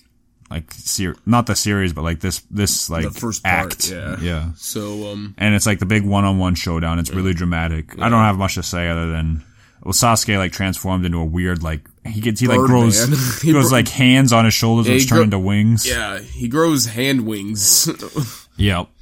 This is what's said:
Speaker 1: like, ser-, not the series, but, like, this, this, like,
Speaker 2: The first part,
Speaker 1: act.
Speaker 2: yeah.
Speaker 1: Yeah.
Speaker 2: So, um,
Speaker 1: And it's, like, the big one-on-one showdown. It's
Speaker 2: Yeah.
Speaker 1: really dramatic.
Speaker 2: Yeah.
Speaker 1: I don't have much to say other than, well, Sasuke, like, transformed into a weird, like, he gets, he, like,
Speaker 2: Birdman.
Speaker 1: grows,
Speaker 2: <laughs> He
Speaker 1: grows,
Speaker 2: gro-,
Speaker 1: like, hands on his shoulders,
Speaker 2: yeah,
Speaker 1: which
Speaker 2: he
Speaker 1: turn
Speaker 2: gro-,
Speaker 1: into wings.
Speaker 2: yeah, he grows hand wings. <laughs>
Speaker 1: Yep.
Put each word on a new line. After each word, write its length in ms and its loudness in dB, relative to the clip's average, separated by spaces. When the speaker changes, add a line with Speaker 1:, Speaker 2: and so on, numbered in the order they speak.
Speaker 1:
like, 240 -10
ser-, 400 -6
not 220 2
the 80 -2
series, 380 0
but, 100 -8
like, 160 -2
this, 220 -6
this, 400 -2
like, 140 -4
Speaker 2:
The 80 -4
first 320 -8
part, 300 0
Speaker 1:
act. 160 -6
Speaker 2:
yeah. 300 -10
Speaker 1:
Yeah. 360 -4
Speaker 2:
So, 560 -10
um, 260 -12
Speaker 1:
And 160 2
it's, 120 0
like, 120 2
the 80 -2
big 180 2
one-on-one 520 2
showdown. 420 -2
It's 120 -4
Speaker 2:
Yeah. 60 -6
Speaker 1:
really 180 0
dramatic. 640 -2
Speaker 2:
Yeah. 100 -2
Speaker 1:
I 20 2
don't 160 4
have 140 2
much 180 -2
to 80 -4
say 240 -4
other 240 -2
than, 320 -2
well, 80 -4
Sasuke, 440 2
like, 140 0
transformed 560 -2
into 120 0
a 60 -2
weird, 380 -2
like, 200 -6
he 160 -6
gets, 200 -2
he, 80 2
like, 100 4
Speaker 2:
Birdman. 180 4
Speaker 1:
grows, 500 0
Speaker 2:
<laughs> 20 -6
He 100 4
Speaker 1:
grows, 160 6
Speaker 2:
gro-, 100 2
Speaker 1:
like, 100 2
hands 440 4
on 140 6
his 80 4
shoulders, 340 2
Speaker 2:
yeah, 60 4
Speaker 1:
which 100 4
Speaker 2:
he 40 0
Speaker 1:
turn 100 4
Speaker 2:
gro-, 60 6
Speaker 1:
into 140 2
wings. 500 2
Speaker 2:
yeah, 300 -4
he 300 -8
grows 380 2
hand 380 -2
wings. 640 0
<laughs> 680 -10
Speaker 1:
Yep. 320 0